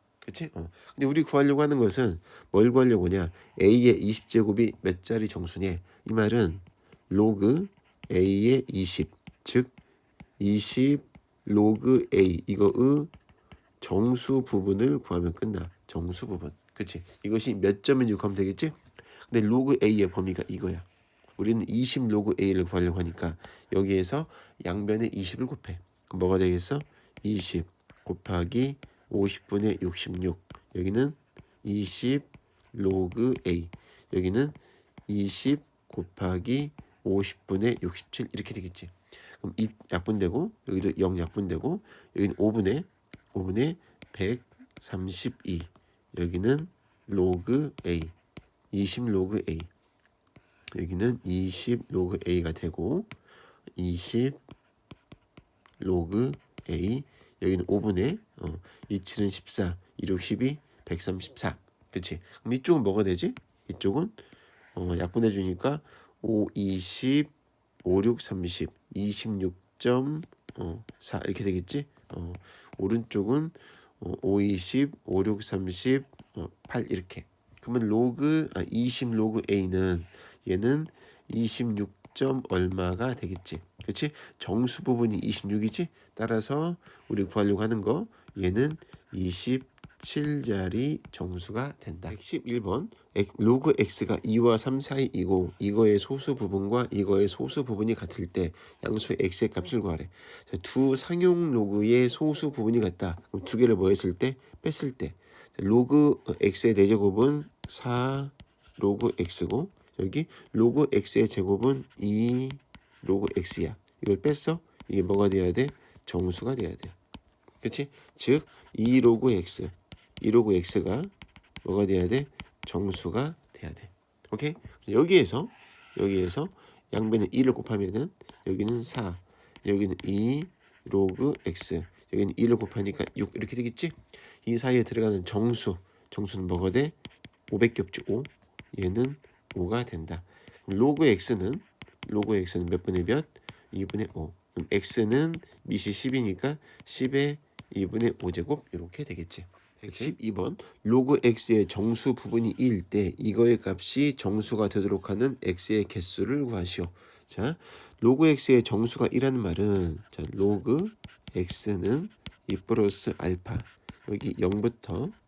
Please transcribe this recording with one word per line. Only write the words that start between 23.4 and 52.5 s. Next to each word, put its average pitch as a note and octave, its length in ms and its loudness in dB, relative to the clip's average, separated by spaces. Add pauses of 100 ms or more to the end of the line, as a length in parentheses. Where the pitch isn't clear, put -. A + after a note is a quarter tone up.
여기에서 G2 540 0 (400)
양변에 G#2 480 -2
이십을 G2 320 -6
곱해. F#2+ 320 -12 (300)
그럼 F#2 120 -8
뭐가 F#2 200 4
되겠어? F#2 400 2 (420)
이십 F#2 460 -4 (380)
곱하기 F#2+ 720 -2 (340)
오십분의 G2+ 720 0
육십육. F2+ 580 -4 (320)
여기는 G#2+ 420 0 (480)
이십 G#2+ 600 -2 (500)
로그 F#2+ 640 0 (100)
A. E2+ 240 -2 (440)
여기는 G2+ 380 0 (560)
이십 G#2 540 -2 (280)
곱하기 G2 800 -4 (320)
오십분의 G2 800 -2
육십칠. - 500 -8
이렇게 - 220 -10
되겠지. F2+ 360 -12 (520)
그럼 G2+ 160 -8
이 A2 100 0 (240)
약분되고, G#2 600 -2 (180)
여기도 F#2+ 300 0
영 F#2 200 0
약분되고, F#2 640 -4 (340)
여기는 G2 220 0
오분의, G#2+ 480 2 (480)
오분의 G#2 440 -2 (360)
백삼십이. F#2 1500 -6 (560)
여기는 G2 500 0 (400)
로그 G2 640 0 (120)
A. E2+ 160 -2 (680)
이십 G#2 380 -2
로그 F#2+ 400 0
A. E2 100 -6 (1160)
여기는 F#2+ 480 -2
이십 F#2 640 -2
로그 F2+ 360 -2
A가 E2+ 280 0